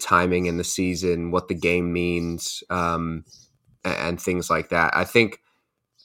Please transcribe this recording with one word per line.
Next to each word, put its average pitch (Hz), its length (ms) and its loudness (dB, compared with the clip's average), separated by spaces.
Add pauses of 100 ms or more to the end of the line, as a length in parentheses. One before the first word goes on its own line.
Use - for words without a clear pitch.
timing 90 460 2
in 85 100 0
the 87 80 -2
season, 87 680 -2
what 87 160 0
the 95 60 -2
game 87 380 0
means, 85 760 -2
um, 85 540 -2 (600)
a-, - 160 -4
and 85 200 -4
things 90 280 -2
like 80 220 0
that. 82 260 2
I 92 80 2
think 113 340 2 (680)